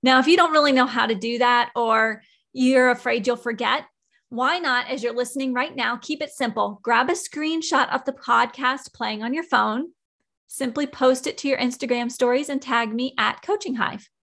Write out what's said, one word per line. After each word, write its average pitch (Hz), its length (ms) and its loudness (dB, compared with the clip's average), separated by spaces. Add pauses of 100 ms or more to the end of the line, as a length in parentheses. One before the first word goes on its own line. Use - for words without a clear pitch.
Now, 262 180 6
if 262 80 2
you 339 100 6
don't 349 140 4
really 294 200 4
know 254 160 4
how 233 180 0
to 226 100 0
do 226 220 -4
that 240 380 2
or 226 480 0 (280)
you're 254 380 4
afraid 240 380 0
you'll 240 80 2
forget, 240 500 -2 (440)
why 262 280 -2
not, 254 320 -2
as 220 140 -6
you're 233 120 -2
listening 254 380 -4
right 262 220 -4
now, 240 220 -2
keep 294 240 -8
it 302 100 -8
simple. 208 500 -4
Grab 240 280 2
a 349 40 2
screenshot 320 800 -2
of 262 120 -2
the 269 80 -4
podcast 254 800 -2
playing 214 300 -6
on 240 100 -4
your 330 100 -4
phone, 247 480 0 (560)
simply 269 400 -4
post 262 400 2
it - 120 -8
to - 80 -4
your 269 120 0
Instagram 240 520 -2
stories 254 380 0
and 269 120 -4
tag 233 320 -2
me 254 240 -4
at - 240 -2
Coaching 415 340 -4
Hive. - 340 -6 (140)